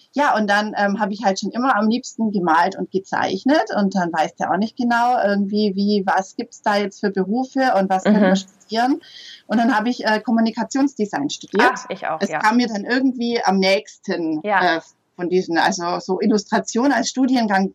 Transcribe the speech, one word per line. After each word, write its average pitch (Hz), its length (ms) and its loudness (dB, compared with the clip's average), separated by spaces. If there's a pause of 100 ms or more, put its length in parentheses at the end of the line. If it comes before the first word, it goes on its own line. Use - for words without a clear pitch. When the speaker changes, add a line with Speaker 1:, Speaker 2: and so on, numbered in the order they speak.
(120)
Speaker 1:
ja, 269 240 2
und 214 120 -2
dann, 208 280 0
ähm, 202 240 0
habe 208 140 -2
ich 226 100 -10
halt 196 160 0
schon 196 100 -4
immer 254 240 0
am 214 140 2
liebsten 226 420 -2
gemalt 175 460 2
und - 160 -8
gezeichnet 262 840 -2
und 202 200 0
dann 175 160 0
weißt 165 260 -2
du 175 120 -4
auch 170 60 0
nicht 220 200 -2
genau 240 440 0
irgendwie, 202 540 0
wie, 202 320 0
was 190 300 -2
gibt's - 260 -10
da 208 140 0
jetzt 202 240 -4
für 202 100 0
Berufe 247 680 0
und 196 140 0
was 185 140 0
könnte 202 160 4
Speaker 2:
Mhm. 202 80 6
Speaker 1:
man 190 80 4
studieren. 247 640 -2 (480)
Und 214 100 0
dann 233 180 2
habe 214 120 0
ich, 247 180 -4
äh, 214 140 2
Kommunikationsdesign 226 1120 -2
studiert. - 440 0
Speaker 2:
Ah, - 140 -12
ich - 180 -8
auch, 160 140 -4
Speaker 1:
Es 196 100 -2
Speaker 2:
ja. 156 80 -4
Speaker 1:
kam 220 200 2
mir 240 100 2
dann 202 160 -6
irgendwie 240 580 0
am 190 160 2
nächsten, 175 840 0
Speaker 2:
Ja. 180 320 2
Speaker 1:
äh, 165 40 -4 (360)
von 175 120 -6
diesen, 175 300 0
also 175 420 0
so 185 200 -4
Illustration 226 720 0
als 233 180 0
Studiengang 226 640 0